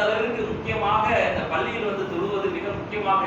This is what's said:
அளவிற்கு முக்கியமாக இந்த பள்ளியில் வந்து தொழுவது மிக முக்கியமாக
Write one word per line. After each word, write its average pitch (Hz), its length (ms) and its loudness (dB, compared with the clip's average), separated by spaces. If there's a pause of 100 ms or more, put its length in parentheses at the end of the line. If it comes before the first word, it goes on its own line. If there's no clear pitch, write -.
அளவிற்கு 220 380 0 (100)
முக்கியமாக 427 540 0 (240)
இந்த - 120 0 (100)
பள்ளியில் 233 380 -2
வந்து 339 220 -2
தொழுவது 339 440 0
மிக - 100 -4 (120)
முக்கியமாக 196 480 0